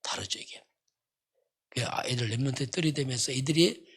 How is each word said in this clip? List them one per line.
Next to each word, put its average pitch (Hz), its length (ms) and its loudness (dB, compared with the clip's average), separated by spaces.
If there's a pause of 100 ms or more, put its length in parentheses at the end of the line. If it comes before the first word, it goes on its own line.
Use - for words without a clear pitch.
다르죠, - 360 -6
이게. - 240 -16 (1080)
그 123 140 -4
아, - 200 -4
애들 120 240 0
렘넌트에 127 380 0
들이대면서 139 680 0
애들이 151 520 4 (120)